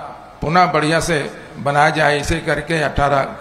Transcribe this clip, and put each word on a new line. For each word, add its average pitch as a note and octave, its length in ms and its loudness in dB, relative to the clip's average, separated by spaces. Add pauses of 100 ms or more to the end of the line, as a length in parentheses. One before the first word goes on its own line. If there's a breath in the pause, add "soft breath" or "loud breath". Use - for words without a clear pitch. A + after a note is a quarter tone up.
(420)
पुनः F3 260 4
बढ़िया D#3 340 0
से D#3+ 180 0 (400)
बनाया C#3+ 300 2
जाए, D3 300 2
इसे E3 220 -2
करके D#3 420 -2
अठारह C#3 400 0 (180)